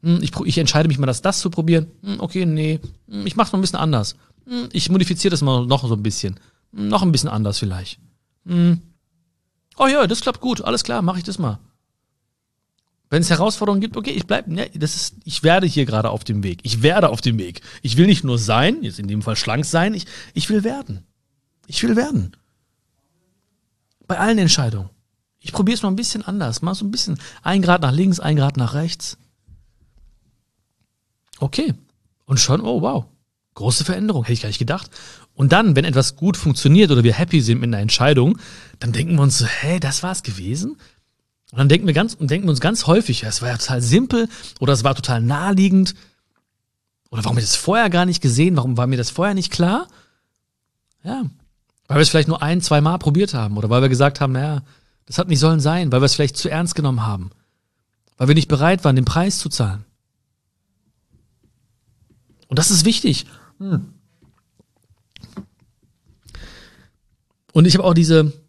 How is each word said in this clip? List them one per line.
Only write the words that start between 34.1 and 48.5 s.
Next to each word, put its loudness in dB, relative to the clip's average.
hätte -2
ich -4
gar -8
nicht -6
gedacht. -4
Und 4
dann, 6
wenn 4
etwas 0
gut -2
funktioniert 6
oder 6
wir 6
happy 2
sind 2
mit -2
einer -2
Entscheidung, 2
dann -4
denken -2
wir 4
uns 2
so, 0
"Hä, -4
das -4
war's -6
gewesen?" -8
Und -8
dann 4
denken 4
wir 2
ganz, 0
und -4
denken -2
wir 2
uns -2
ganz -2
häufig, 2
"Ja, -8
es -6
war -6
ja -6
total -4
simpel" 2
oder 2
"es -2
war 2
total -4
naheliegend" 2
oder -6
"warum 0
hab 0
ich -4
das 0
vorher 2
gar 2
nicht -2
gesehen, 4